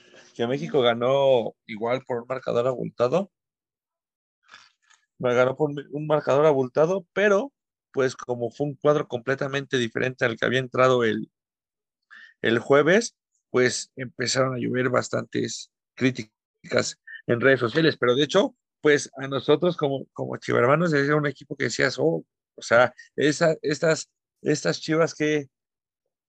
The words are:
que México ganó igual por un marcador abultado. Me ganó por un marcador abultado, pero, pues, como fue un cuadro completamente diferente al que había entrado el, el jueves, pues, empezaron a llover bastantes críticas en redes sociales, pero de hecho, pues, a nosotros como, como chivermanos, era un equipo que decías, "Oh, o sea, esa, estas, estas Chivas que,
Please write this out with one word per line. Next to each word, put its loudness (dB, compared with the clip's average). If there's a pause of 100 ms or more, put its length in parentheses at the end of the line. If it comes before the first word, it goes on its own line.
(340)
que -4
México -2
ganó 2 (120)
igual -4
por -6
un -14
marcador -2
abultado. -2 (1900)
Me 0
ganó 2
por -2
un -10
marcador 2
abultado, 2
pero, 2 (400)
pues, 0
como -6
fue -6
un -8
cuadro 2
completamente -4
diferente -2
al 0
que -4
había 0
entrado 2
el, -2 (1120)
el 0
jueves, 2 (340)
pues, 0
empezaron -4
a -8
llover -2
bastantes -4 (240)
críticas -4 (280)
en 0
redes 4
sociales, 0
pero 2
de 0
hecho, 0 (260)
pues, 2
a -10
nosotros 0
como, -4
como -8
chivermanos, 2
era 0
un 0
equipo -10
que -6
decías, -2
"Oh, -2 (300)
o -20
sea, 2 (220)
esa, 0
estas, -2 (340)
estas -2
Chivas 0
que, -2 (800)